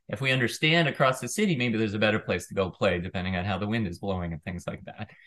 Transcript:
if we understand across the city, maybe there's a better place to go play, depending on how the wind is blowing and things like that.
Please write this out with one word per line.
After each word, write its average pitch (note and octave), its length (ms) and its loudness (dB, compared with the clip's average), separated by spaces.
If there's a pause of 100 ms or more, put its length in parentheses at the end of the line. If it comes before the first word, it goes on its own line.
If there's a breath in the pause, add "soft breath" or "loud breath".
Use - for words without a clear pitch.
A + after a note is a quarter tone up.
if A2 120 -6
we C3 120 2
understand D#3 560 2
across C3 320 2
the B2 80 -6
city, G#3 260 2
maybe B2 240 0
there's A2 160 0
a G#2+ 60 -2
better G#2+ 180 4
place F#2+ 300 -2
to - 60 -14
go F#2+ 140 2
play, F2+ 300 0
depending F#2 380 -4
on F2+ 80 -2
how G2 140 0
the G#2 100 -2
wind A2 180 0
is F2 140 -8
blowing F#2 320 -2
and D#2 100 -8
things F2 240 -8
like - 200 -8
that. - 240 -12 (160 soft breath)